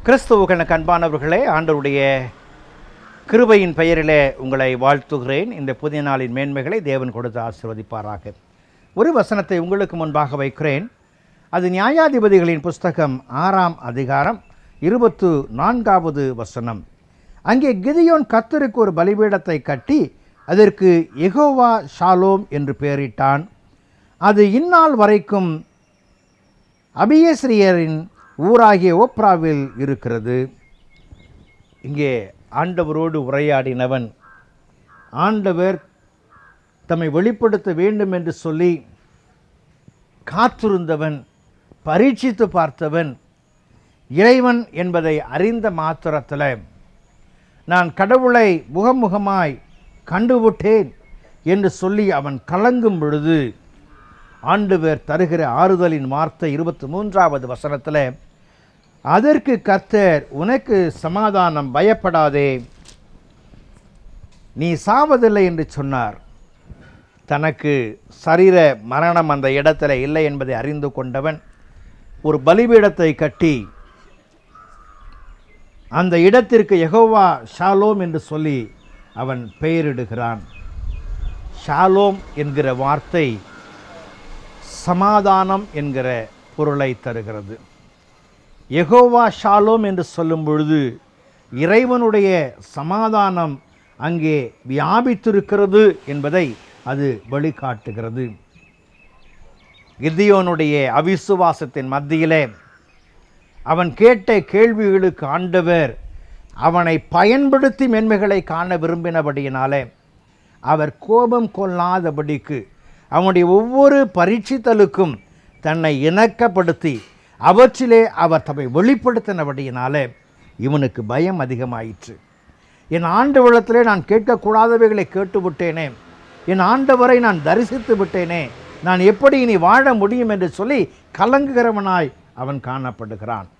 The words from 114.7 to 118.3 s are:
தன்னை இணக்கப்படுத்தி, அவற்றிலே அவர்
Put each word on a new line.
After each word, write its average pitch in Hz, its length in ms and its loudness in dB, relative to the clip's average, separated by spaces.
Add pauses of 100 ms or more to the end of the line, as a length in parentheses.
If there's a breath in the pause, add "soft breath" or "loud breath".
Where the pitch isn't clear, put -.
தன்னை 156 480 -2
இணக்கப்படுத்தி, 180 960 0 (360 soft breath)
அவற்றிலே 226 640 6
அவர் 165 400 0